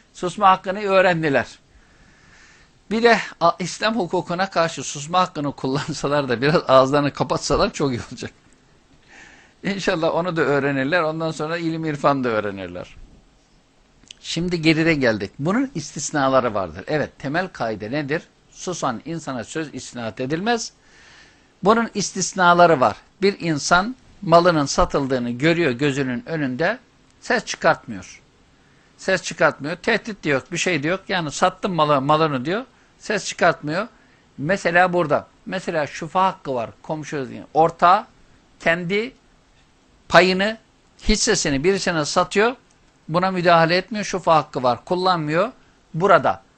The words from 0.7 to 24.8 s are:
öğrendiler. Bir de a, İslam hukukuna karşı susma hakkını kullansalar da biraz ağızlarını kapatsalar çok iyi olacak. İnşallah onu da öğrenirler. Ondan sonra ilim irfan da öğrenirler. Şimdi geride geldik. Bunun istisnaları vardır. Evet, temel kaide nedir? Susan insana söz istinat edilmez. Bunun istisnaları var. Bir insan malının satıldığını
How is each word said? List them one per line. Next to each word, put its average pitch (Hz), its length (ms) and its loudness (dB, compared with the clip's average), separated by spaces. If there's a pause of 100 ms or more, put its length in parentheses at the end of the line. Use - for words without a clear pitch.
öğrendiler. 180 680 2 (1400)
Bir 220 120 0
de 233 160 6 (220)
a, 170 180 4
İslam 214 360 -4
hukukuna 180 540 -2
karşı 165 340 -2
susma 151 360 -4
hakkını 156 320 -2
kullansalar 139 800 -2
da 117 120 -2
biraz 151 260 2
ağızlarını 135 460 4
kapatsalar 151 600 -2
çok 143 180 -2
iyi 117 100 -4 (100)
olacak. - 200 -14 (1300)
İnşallah 175 520 -2
onu 170 200 -2
da 160 60 2
öğrenirler. 139 600 0
Ondan 160 300 -2
sonra 160 260 -6
ilim 165 280 -4
irfan 143 380 0
da 127 60 0
öğrenirler. 98 680 -6 (1300)
Şimdi 175 400 -4
geride 160 320 2
geldik. 110 460 0
Bunun 214 360 -2
istisnaları 135 800 -2
vardır. 92 340 -6
Evet, 143 320 -4
temel 160 280 -4
kaide 110 440 -8
nedir? 143 300 -4 (300)
Susan 147 540 -6
insana 143 380 -8
söz 156 300 -8
istinat 120 460 -10
edilmez. 180 540 -4 (880)
Bunun 220 300 4
istisnaları 175 880 4
var. 113 160 2 (260)
Bir 196 180 2
insan 165 560 0 (260)
malının 165 440 6
satıldığını 135 640 0